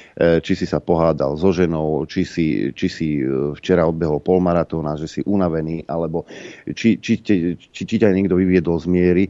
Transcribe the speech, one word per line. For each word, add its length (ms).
e, 240
či 160
si 80
sa 160
pohádal 560
so 160
ženou, 480
či 240
si, 480
či 160
si, 320
e, 320
včera 320
odbehol 320
polmaratón 720
a 80
že 80
si 160
unavený, 640
alebo 400
či, 240
či 240
te-, 320
či, 320
či 160
ťa 80
niekto 240
vyviedol 480
z 80
miery. 400